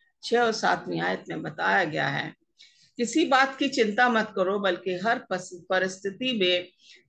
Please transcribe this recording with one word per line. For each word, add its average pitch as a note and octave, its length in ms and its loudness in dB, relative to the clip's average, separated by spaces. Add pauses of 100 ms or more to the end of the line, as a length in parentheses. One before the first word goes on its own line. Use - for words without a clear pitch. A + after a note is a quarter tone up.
(220)
छह A#3 160 0
और A#3 140 2
सातवीं F3 480 -2
आयत F3+ 280 -4
में D#3+ 140 -8
बताया E3+ 420 0
गया D3+ 240 -2
है। C#3+ 260 -6 (640)
"किसी B3 280 0
बात C4+ 340 4
की C#4 100 2
चिंता A3+ 400 2
मत A3 280 2
करो, G3 220 0
बल्कि F#3 360 -2
हर A3+ 240 0
पस-, F3+ 520 -8
परिस्थिति G3 720 -2
में F3+ 260 2 (400)